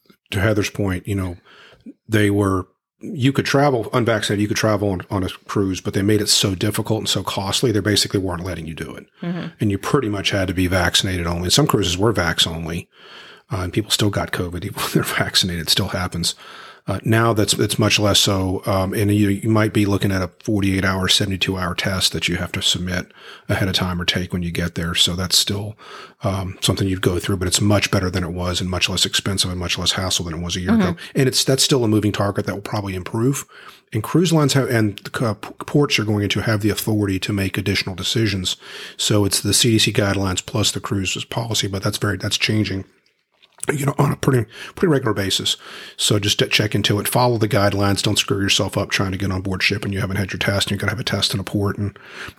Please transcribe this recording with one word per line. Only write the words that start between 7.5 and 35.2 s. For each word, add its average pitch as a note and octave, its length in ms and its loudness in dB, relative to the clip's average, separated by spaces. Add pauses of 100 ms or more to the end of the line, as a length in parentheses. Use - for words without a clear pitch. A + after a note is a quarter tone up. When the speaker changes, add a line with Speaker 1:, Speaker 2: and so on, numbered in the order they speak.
Speaker 1:
they G#2 80 2
basically G2+ 400 2
weren't F2 240 -4
letting E2+ 240 -8
you D#2+ 80 -8
do C2 220 -10
it. - 100 -18 (160)
Speaker 2:
Mm-hmm. E3+ 260 -6 (120)
Speaker 1:
And G#2+ 100 2
you F#2+ 80 0
pretty C3+ 300 0
much G2+ 220 -2
had F#2+ 180 0
to F2+ 60 -2
be F#2 120 2
vaccinated F2+ 600 0
only. F2 240 -2
Some - 180 4
cruises F#2 280 2
were G#2+ 160 4
vax E2+ 340 0
only, E2 420 -6 (640)
uh, F#2+ 60 -2
and F2+ 140 -4
people G#2+ 200 -2
still G#2 180 2
got F#2+ 220 -4
covid, F2 320 -4
even - 100 -8
<laughs> - 80 -6
when - 120 -4
they're D#2+ 100 2
vaccinated. - 640 0
It - 40 0
still G2+ 180 0
happens. F2+ 460 -4 (540)
Uh, G2+ 140 -4
now A2+ 300 4
that's, G2+ 220 2
it's - 260 0
much G#2 180 4
less G2+ 220 4
so. F#2+ 440 0
Um, F#2+ 300 0
and G2+ 180 2
you, G#2 160 4
you G2 200 0
might G#2+ 240 4
be G#2 140 4
looking G2 260 2
at F#2+ 100 0
a F2+ 80 -4 (140)
forty-eight G2 400 2
hour, F#2+ 240 0
seventy-two F#2+ 480 0
hour F2+ 180 -4
test - 380 -2
that - 160 -2
you E2+ 80 -2
have - 160 -6
to F#2 100 -6
submit F2+ 500 -2 (360)
ahead G2+ 200 0
of F#2 60 0
time F2+ 260 0
or F2 40 -4
take F2+ 280 -2
when F2+ 120 -2
you E2+ 80 -4
get E2+ 240 -4
there. F2 180 -4
So F2 220 2
that's F2+ 200 0
still, G2+ 400 -2 (460)
um, F#2+ 380 -4
something G2 260 0
you'd F#2+ 160 -2
go F2+ 160 2
through, G2 200 -2
but F#2 100 -2
it's - 120 0
much G#2 300 4
better F#2 180 2
than F2+ 140 -2
it E2+ 80 -4
was F2+ 300 -4
and F#2 100 -2
much F2+ 180 -2
less F2+ 160 0
expensive - 460 -2
and F2+ 80 -6
much E2+ 200 -4
less F2 140 -2
hassle F2 340 -2
than D#2+ 80 -6
it E2+ 100 -6
was F2 100 -4
a F#2 60 -4
year C3 140 0
ago. F#3 180 2
Speaker 2:
Mm-hmm. - 260 -8
Speaker 1:
And C3 100 6
it's, - 140 0
that's C3+ 220 2
still B2+ 200 2
a G#2+ 40 2
moving G#2+ 240 4
target G2+ 340 -2
that F#2+ 80 -4
will G2 80 -8
probably G2 320 -4
improve. A2+ 500 -2 (480)
And G#2+ 100 -2
cruise D#3+ 300 2
lines D3 200 4
have, C3+ 160 2
and, A2 320 2 (200)